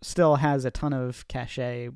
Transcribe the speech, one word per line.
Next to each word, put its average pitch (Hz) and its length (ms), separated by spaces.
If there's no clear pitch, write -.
still 160 340
has 139 280
a 127 80
ton 143 200
of 127 360
cachet 120 680